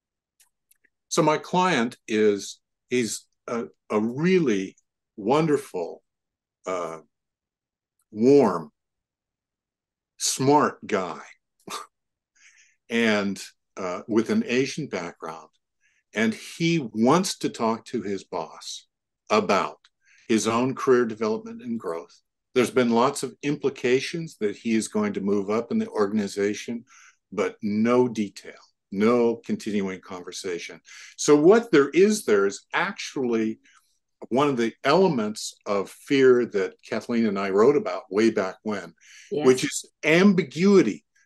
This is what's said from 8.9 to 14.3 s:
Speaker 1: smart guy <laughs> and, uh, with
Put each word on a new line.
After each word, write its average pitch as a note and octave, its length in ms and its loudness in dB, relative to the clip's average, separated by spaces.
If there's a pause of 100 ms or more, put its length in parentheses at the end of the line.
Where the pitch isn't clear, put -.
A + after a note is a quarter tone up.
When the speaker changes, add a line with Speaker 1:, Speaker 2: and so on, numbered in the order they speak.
Speaker 1:
smart C#3 720 2
guy F#2 360 -4 (460)
<laughs> - 1200 -20
and, G#2 520 0 (340)
uh, F#2 320 -8
with A2+ 220 0